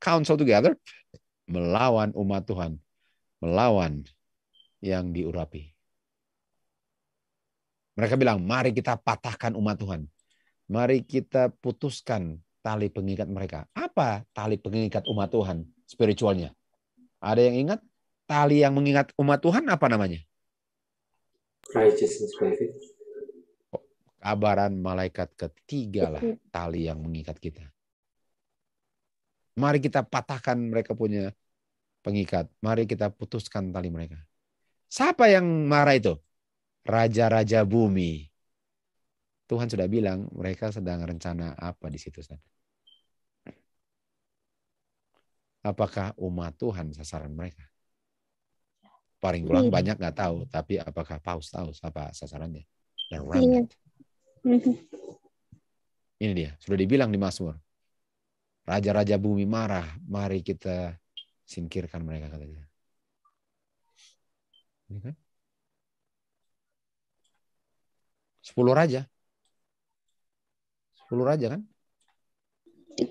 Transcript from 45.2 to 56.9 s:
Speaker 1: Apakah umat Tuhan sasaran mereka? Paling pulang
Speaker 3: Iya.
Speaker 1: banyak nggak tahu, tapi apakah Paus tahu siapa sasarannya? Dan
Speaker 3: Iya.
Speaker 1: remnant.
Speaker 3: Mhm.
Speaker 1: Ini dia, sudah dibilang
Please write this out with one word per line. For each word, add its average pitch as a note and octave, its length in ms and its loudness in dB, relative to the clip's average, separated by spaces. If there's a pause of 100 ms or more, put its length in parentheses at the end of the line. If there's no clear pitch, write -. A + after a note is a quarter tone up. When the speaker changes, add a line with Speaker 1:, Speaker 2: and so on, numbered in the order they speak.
Speaker 1:
Apakah G2+ 560 -2
umat F2 400 -6
Tuhan F2 320 -6
sasaran D2+ 400 -12
mereka? E2 320 -14 (1600)
Paling F2 240 -2
pulang A#3+ 240 4
Speaker 3:
Iya. - 40 0
Speaker 1:
banyak F#2 280 2
nggak E2 160 -4
tahu, F2 320 -4
tapi E2 320 -4
apakah D#2+ 400 -10
Paus E2+ 320 -10
tahu F2 240 -10
siapa D#2 400 -12
sasarannya? D#2 480 -14 (480)
Dan D2+ 120 -8
Speaker 3:
Iya. C#2+ 80 -10
Speaker 1:
remnant. B3+ 400 4 (680)
Speaker 3:
Mhm. B3 320 4 (1400)
Speaker 1:
Ini G#2 160 -2
dia, D#2+ 240 -4
sudah F#2+ 240 -2
dibilang A2+ 320 2